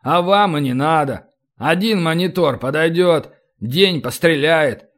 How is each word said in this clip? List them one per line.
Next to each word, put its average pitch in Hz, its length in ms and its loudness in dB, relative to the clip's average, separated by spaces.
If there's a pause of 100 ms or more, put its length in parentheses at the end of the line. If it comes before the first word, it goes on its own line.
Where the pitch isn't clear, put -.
А 165 200 0
вам 190 360 2
и 147 40 -2
не 131 120 -2
надо. 143 540 -2 (300)
Один 180 440 0
монитор 165 560 0
подойдет, 165 760 0 (260)
день 165 420 0
постреляет 151 840 0 (120)